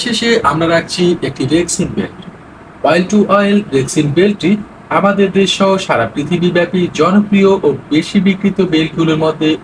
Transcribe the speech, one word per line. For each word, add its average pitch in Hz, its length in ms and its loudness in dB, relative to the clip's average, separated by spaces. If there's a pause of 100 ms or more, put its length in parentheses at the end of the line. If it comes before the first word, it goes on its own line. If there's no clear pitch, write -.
শেষে 233 260 -2 (200)
আমরা 160 260 0
রাখছি 165 280 -2 (240)
একটি 135 160 -6 (100)
রেক্সিন 175 420 0
বেল্ট। - 260 -6 (680)
Oil 175 220 2
to 208 80 4 (200)
oil 202 180 2 (180)
রেক্সিন 139 400 0
বেল্টটি 190 360 2 (460)
আমাদের 196 300 2 (100)
দেশ 196 200 2
সহ 196 140 2 (140)
সারা 113 280 0
পৃথিবীব্যাপী 175 680 0 (180)
জনপ্রিয় 196 500 4 (160)
ও - 20 4 (240)
বেশি 160 260 0 (100)
বিক্রিত 190 320 0 (120)
বেল্টগুলোর 160 520 0
মধ্যে 156 260 0 (140)